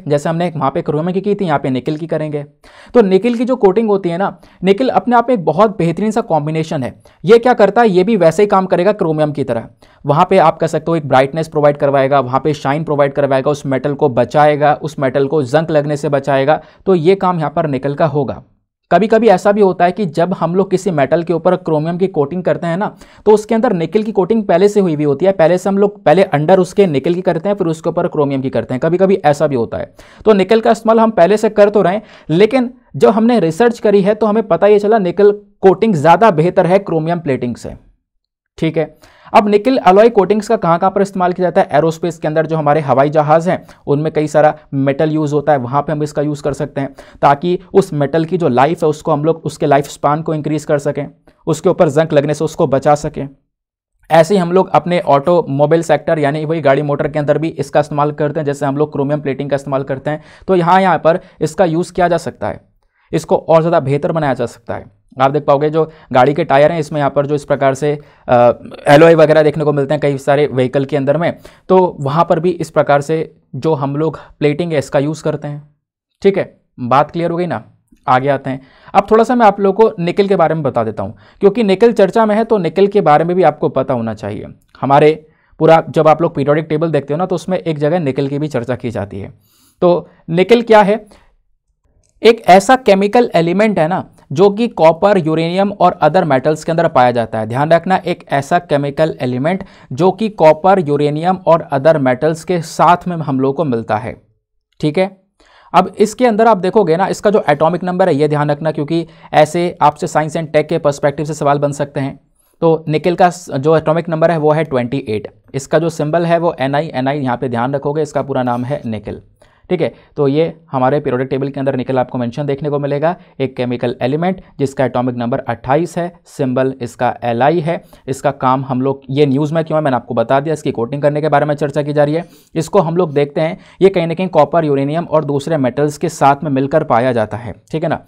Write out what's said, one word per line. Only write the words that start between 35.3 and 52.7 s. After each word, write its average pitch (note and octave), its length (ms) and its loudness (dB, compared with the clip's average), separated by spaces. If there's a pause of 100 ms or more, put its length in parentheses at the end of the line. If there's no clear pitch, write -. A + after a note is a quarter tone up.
कोटिंग F#3+ 340 4
ज़्यादा E3+ 360 4
बेहतर D#3 360 2
है F#3+ 140 2
क्रोमियम E3 380 -4
प्लेटिंग B2+ 360 -4
से। - 180 -14 (840)
ठीक D#3+ 200 -2
है, D#3 180 -4 (380)
अब G#3+ 140 4
निकेल G#3 320 2
अलॉय G3+ 300 6
कोटिंग्स G#3 380 0
का A#3 80 2
कहाँ F3 240 0
कहाँ F#3+ 120 0
पर G3+ 100 0
इस्तेमाल F#3+ 320 -2
किया F3+ 120 -2
जाता E3+ 160 2
है? - 160 0
एरोस्पेस D#3+ 400 -2
के E3+ 100 -6
अंदर D#3 180 0
जो D#3+ 120 -4
हमारे D3 220 2
हवाई C#3 300 2
जहाज़ D#3 400 2
हैं, D3+ 80 0 (300)
उनमें D3 260 -2
कई D3+ 140 -2
सारा D3+ 260 4 (200)
मेटल C#3 380 0
यूज़ D3+ 220 -2
होता D3 180 0
है, C#3+ 60 2
वहाँ B2+ 240 -4
पे D#3 100 -8
हम D3+ 120 -4
इसका D3 180 -6
यूज़ D3 220 -6
कर C#3+ 100 -4
सकते - 280 -8
हैं, - 120 -10 (280)
ताकि E3+ 360 0 (160)
उस F#3+ 200 2
मेटल D3 320 0
की F3+ 120 -4
जो E3 120 0
लाइफ C#3 340 2
है, D#3 60 2
उसको D3+ 220 -4
हम D3 140 -2
लोग, D#3+ 200 0
उसके D#3+ 200 -4
लाइफ C#3+ 220 2
स्पैन D3 340 -2
को D#3+ 120 -6
इंक्रीज D3+ 320 -6
कर D3+ 140 0
सकें, C#3+ 280 -6 (400)
उसके E3 220 -2
ऊपर E3+ 200 0
जंग D#3+ 240 0
लगने D3 200 -2
से D3+ 120 -4
उसको D3+ 220 -2
बचा C3+ 280 0